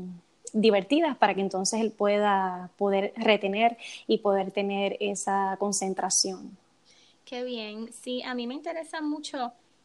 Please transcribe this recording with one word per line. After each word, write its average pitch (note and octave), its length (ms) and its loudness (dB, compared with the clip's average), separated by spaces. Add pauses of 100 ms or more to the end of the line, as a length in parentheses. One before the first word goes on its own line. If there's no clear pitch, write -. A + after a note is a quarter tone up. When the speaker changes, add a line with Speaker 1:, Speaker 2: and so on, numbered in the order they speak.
(520)
Speaker 1:
divertidas A3 640 4
para G3+ 180 4
que F#3+ 60 -2
entonces G3 400 0
él A3+ 120 0
pueda G3 840 2
poder G3 400 0
retener A3 600 2 (280)
y A3 120 4
poder G3 340 2
tener G3+ 480 0
esa G3 580 0
concentración. G3 1000 -2 (680)
Speaker 2:
Qué B3 200 -8
bien. A3+ 460 -8
Sí, B3 320 -8
a B3+ 120 -6
mí A#3+ 120 -4
me A#3+ 60 -6
interesa D#4+ 480 -8
mucho, D4+ 520 -4 (320)